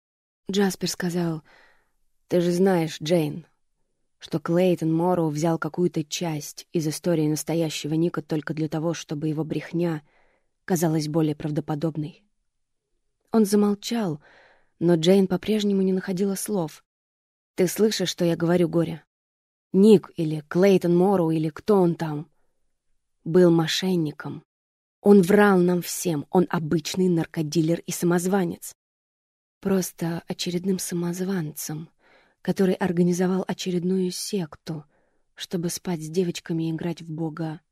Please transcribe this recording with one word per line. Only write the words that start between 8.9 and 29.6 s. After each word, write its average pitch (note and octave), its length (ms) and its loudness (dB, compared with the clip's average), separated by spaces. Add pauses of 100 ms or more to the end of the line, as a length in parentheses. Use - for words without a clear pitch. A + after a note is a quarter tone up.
чтобы D3+ 360 -6
его D#3 160 -4
брехня D#3+ 580 -4 (640)
казалась D#3+ 440 0
более D3+ 280 0
правдоподобной". D3+ 840 -6 (1080)
Он A3 160 4
замолчал, G3+ 760 0 (580)
но F3 180 4
Джейн F#3 300 4
по-прежнему G3+ 560 -2
не F#3+ 100 0
находила F#3+ 420 -2
слов. F#3 500 -6 (680)
"Ты F3+ 120 2
слышишь, G3 440 0
что - 140 -4
я E3+ 120 2
говорю, E3+ 320 2
Горе? E3 360 -2 (680)
Ник G3 440 6
или D#3 320 -4
Клейтон F3+ 480 4
Морроу, F3+ 340 4
или D#3+ 180 0
кто - 280 0
он F3 180 4
там, D#3 360 -6 (920)
был F3 260 6
мошенником. D#3+ 920 -2 (580)
Он G3+ 220 8
врал G3+ 360 6
нам F3+ 220 2
всем, D#3+ 500 -6
он F#3 200 4
обычный E3+ 580 -2
наркодилер E3 800 0
и F3+ 60 -8
самозванец". F3 840 -2 (840)